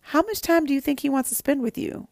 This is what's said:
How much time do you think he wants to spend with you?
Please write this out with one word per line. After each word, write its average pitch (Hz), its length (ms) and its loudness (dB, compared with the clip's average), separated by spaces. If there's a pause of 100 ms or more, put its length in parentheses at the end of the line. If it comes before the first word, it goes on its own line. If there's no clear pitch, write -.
How 302 220 0
much 427 180 -2
time 330 240 4
do 277 100 0
you 277 60 2
think 277 200 -2
he 285 100 0
wants 262 180 0
to - 60 -4
spend 277 280 0
with 233 140 -2
you? - 360 -6